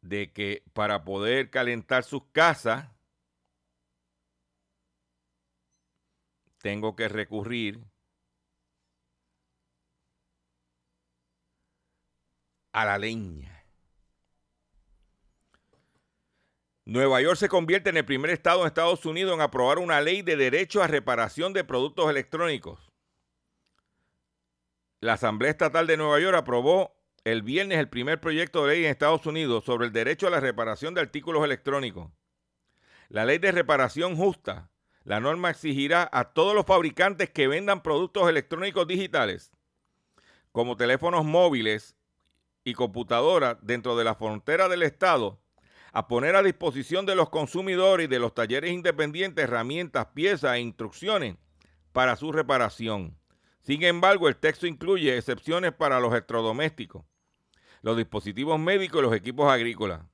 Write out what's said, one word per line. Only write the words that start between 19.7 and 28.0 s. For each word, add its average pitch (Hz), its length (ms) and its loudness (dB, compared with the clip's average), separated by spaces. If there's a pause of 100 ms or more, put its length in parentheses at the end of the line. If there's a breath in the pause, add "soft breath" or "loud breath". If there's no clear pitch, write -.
una 165 220 2
ley 180 200 0
de 160 140 0
derecho 151 480 2
a 165 40 2
reparación 139 680 -2
de 190 100 -2
productos 151 460 -2
electrónicos. 139 840 -6 (2000)
La 113 140 0
Asamblea 113 380 0
Estatal 160 360 0
de 160 80 4
Nueva 151 240 2
York 180 160 2
aprobó 135 580 2 (300)
el 113 180 -2
viernes 170 360 -2
el 143 100 0
primer 143 320 -4